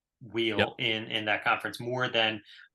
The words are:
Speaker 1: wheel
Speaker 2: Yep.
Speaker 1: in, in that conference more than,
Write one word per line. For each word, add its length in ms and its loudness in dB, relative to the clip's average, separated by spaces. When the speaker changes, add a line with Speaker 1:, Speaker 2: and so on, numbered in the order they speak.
Speaker 1:
wheel 260 2
Speaker 2:
Yep. 80 4
Speaker 1:
in, 260 0
in 200 -4
that 200 2
conference 340 0
more 300 -2
than, 320 2